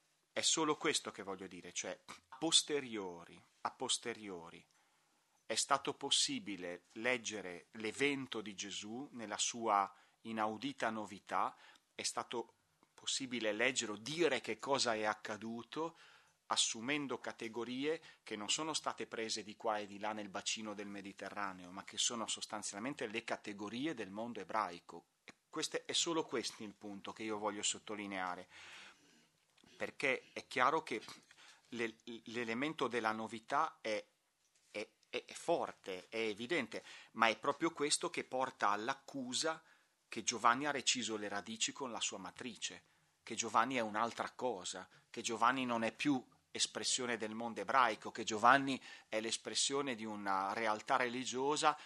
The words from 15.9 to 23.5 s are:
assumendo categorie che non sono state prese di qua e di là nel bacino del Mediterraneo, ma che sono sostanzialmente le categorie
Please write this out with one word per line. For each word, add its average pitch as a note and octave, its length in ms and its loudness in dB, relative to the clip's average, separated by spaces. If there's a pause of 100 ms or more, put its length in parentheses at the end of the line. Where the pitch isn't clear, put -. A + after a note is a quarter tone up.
assumendo B2 720 2
categorie A#2 800 -2 (220)
che - 140 -6
non G#2 120 -4
sono D#3 280 0
state A#2+ 320 -4
prese A2+ 360 -4
di G#2 120 -12
qua G#2+ 240 2
e G#2 80 -6
di G2+ 100 -10
là G#2+ 160 -2
nel G#2+ 160 -6
bacino G#2 460 -4
del G2+ 120 -6
Mediterraneo, F#2+ 840 -8
ma F#2+ 120 -10
che - 140 -12
sono A2+ 300 2
sostanzialmente A2 800 -4
le G#2+ 160 -2
categorie G#2+ 720 -4